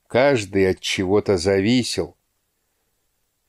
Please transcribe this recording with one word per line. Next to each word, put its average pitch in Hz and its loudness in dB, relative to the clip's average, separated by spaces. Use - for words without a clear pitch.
Каждый 104 2
от 90 -2
чего-то 101 0
зависел. 98 -2